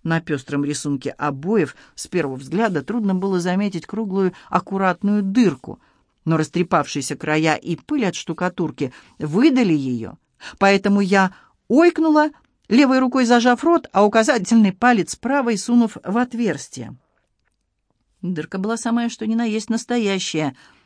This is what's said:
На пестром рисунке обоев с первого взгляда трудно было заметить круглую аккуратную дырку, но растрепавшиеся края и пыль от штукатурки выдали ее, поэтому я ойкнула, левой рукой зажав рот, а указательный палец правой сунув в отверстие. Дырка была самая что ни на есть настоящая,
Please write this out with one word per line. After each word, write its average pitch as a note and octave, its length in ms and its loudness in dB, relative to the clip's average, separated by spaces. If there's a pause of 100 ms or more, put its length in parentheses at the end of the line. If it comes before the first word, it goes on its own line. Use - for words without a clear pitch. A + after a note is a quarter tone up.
На E3 180 -2
пестром C#3+ 440 -4
рисунке C#3+ 460 -4
обоев D3 640 -2 (200)
с - 120 -16
первого C#3+ 300 -4
взгляда D#3+ 460 -2
трудно G#3 320 -2
было F#3 260 -2
заметить F3+ 460 -2
круглую F#3+ 480 -2 (160)
аккуратную F#3+ 720 -2
дырку, F#3+ 580 0 (460)
но D#3+ 100 0
растрепавшиеся D#3 800 -2
края D#3 380 0
и - 220 -6
пыль C#4 300 -4
от E3+ 80 -2
штукатурки F3 760 -6 (260)
выдали A3 540 2
ее, B2+ 440 -4 (420)
поэтому G3 420 4
я F#3+ 340 2 (340)
ойкнула, D#4 600 4 (380)
левой C4 300 4
рукой C4 280 2
зажав A#3+ 380 4
рот, E4+ 280 2
а G3 120 4
указательный G#3+ 680 4
палец A#3 440 2
правой A#3 420 -2
сунув A#3+ 440 2
в G3+ 160 -2
отверстие. F3 800 -6 (1300)
Дырка F3 360 -6
была A3 180 -4
самая A#3 320 -2
что A3 180 -8
ни A3 80 -2
на A#3 100 0
есть A3 260 -4
настоящая, G3 840 -2 (300)